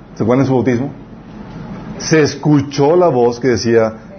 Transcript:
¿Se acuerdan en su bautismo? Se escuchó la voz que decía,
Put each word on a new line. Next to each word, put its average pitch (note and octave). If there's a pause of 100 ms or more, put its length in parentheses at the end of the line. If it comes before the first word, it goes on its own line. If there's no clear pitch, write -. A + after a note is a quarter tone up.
(160)
¿Se -
acuerdan B2+
en -
su C3+
bautismo? B2 (1080)
Se D#3+
escuchó C#3+
la F3+
voz A#2+
que C3
decía, A2+ (260)